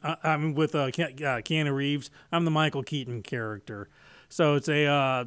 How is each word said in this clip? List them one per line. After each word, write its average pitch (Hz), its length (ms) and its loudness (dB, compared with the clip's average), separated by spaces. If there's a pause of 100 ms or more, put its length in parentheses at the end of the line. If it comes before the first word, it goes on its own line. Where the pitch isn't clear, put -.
uh, 160 200 -2
I 156 140 2
mean, 151 180 0
with, 151 180 2
uh, 139 180 0
Ke-, 147 300 -4
uh, 131 220 0
Keanu 151 320 0
Reeves, 139 340 -2 (220)
I'm 170 140 2
the 160 60 2
Michael 151 300 2
Keaton 120 400 -6
character. 107 680 -8 (400)
So 147 260 4
it's 143 140 0
a, 147 160 4
uh, 135 420 2